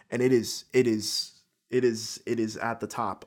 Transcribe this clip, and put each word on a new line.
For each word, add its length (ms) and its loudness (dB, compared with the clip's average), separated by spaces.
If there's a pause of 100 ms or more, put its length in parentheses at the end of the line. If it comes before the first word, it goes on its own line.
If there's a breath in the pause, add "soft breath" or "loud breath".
(100)
and 100 -2
it 120 4
is, 400 2
it 160 6
is, 460 -2 (360)
it 140 2
is, 420 -2
it 140 -2
is 160 -4
at 240 -6
the 80 -6
top 380 -6